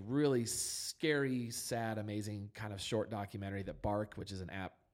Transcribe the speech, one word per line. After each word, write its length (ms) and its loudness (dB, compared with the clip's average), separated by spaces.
really 380 6
scary, 1080 0
sad, 460 0
amazing 580 -2
kind 160 -6
of 80 -6
short 320 2
documentary 520 -2
that 180 -6
Bark, 340 2
which 160 -6
is 80 -4
an 100 -6
app 240 -4